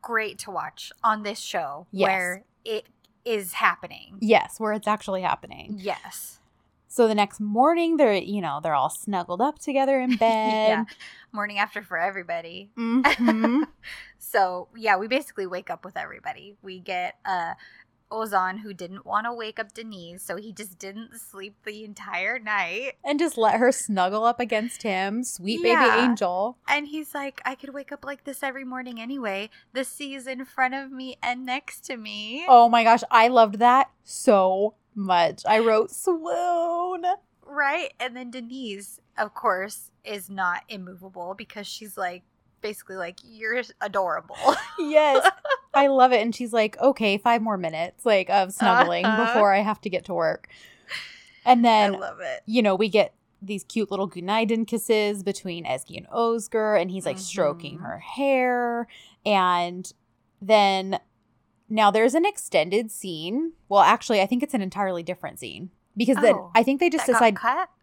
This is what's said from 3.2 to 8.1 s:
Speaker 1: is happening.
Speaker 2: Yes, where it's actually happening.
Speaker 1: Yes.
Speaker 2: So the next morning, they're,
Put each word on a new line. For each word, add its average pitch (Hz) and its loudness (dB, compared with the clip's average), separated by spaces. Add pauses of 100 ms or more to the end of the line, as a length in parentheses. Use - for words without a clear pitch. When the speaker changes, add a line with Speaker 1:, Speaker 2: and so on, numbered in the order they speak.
Speaker 1:
is 208 -4
happening. - -4
Speaker 2:
Yes, 214 4
where 220 -2
it's 214 -6
actually 202 -4
happening. - -6
Speaker 1:
Yes. - -10 (480)
Speaker 2:
So 233 2
the 220 2
next 208 -2
morning, 302 2
they're, 254 6